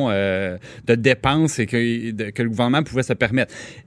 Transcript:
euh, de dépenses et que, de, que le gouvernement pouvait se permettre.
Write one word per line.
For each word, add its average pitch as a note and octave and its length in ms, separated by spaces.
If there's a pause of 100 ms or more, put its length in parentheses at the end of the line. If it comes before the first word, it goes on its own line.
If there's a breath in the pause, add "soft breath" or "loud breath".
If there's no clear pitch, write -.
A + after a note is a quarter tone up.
(100)
euh, F#2+ 480 (280 loud breath)
de A#2 80
dépenses C3+ 640
et A2+ 60
que, A#2 460
de, G#2+ 180
que A2 140
le A#2 80
gouvernement B2 320
pouvait B2+ 200
se A#2+ 120
permettre. A#2+ 400 (320 loud breath)